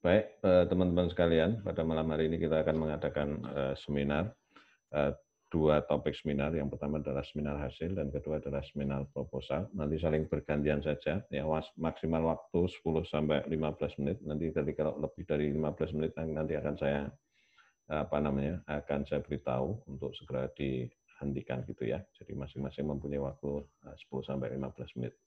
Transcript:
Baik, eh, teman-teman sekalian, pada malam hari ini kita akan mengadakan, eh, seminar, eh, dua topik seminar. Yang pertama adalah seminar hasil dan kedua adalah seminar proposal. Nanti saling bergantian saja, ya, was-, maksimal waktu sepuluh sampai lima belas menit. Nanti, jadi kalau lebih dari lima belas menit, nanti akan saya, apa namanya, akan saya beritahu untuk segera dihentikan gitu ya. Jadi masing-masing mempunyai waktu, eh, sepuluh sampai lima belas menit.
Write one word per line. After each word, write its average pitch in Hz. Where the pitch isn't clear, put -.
Baik, 98
eh, 90
teman-teman 90
sekalian, 85
pada -
malam 80
hari 78
ini 82
kita 80
akan 80
mengadakan, 73
eh, 69
seminar, 71
eh, 71
dua 76
topik 73
seminar. 73
Yang 71
pertama 73
adalah 71
seminar 73
hasil 78
dan 71
kedua 76
adalah 69
seminar 69
proposal. 69
Nanti 78
saling 78
bergantian 73
saja, 76
ya, 73
was-, 78
maksimal 80
waktu 90
sepuluh 82
sampai 76
lima 78
belas 73
menit. 71
Nanti, 76
jadi 71
kalau 76
lebih 78
dari 76
lima 76
belas 76
menit, 78
nanti 78
akan 73
saya, 71
apa 76
namanya, 71
akan 73
saya 71
beritahu 69
untuk 69
segera 65
dihentikan 65
gitu -
ya. 65
Jadi -
masing-masing 69
mempunyai 71
waktu, 71
eh, 67
sepuluh -
sampai 65
lima 67
belas 64
menit. 60